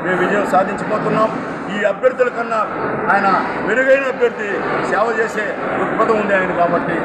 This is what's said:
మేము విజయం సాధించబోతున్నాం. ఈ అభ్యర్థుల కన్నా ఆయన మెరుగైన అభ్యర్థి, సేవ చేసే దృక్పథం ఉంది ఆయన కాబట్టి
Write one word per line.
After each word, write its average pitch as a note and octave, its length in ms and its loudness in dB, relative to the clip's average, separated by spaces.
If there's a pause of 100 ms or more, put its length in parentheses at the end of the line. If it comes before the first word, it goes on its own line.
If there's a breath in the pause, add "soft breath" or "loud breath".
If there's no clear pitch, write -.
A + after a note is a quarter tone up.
మేము F3+ 200 0
విజయం F#3+ 300 0
సాధించబోతున్నాం. G#3 760 2 (460)
ఈ - 20 -4 (140)
అభ్యర్థుల B3 460 2
కన్నా A3+ 220 -2 (520)
ఆయన G3 160 4 (400)
మెరుగైన C4 460 4
అభ్యర్థి, A3+ 360 0 (400)
సేవ G3 160 2 (140)
చేసే G#3+ 260 -2 (320)
దృక్పథం G#3+ 440 0
ఉంది G3+ 180 0
ఆయన F3+ 120 -2 (100)
కాబట్టి E3+ 440 0